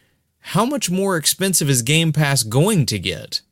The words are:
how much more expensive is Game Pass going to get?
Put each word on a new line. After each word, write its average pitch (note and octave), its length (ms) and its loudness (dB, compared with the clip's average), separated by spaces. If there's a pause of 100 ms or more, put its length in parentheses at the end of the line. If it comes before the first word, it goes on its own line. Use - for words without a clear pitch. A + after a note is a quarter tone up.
(380)
how - 260 -2
much C4 260 -4
more F#3+ 260 0
expensive E3+ 540 0
is B2 120 2
Game D#3+ 300 2
Pass C#3+ 300 2
going C#3 440 2
to G#2+ 120 -4
get? - 540 -6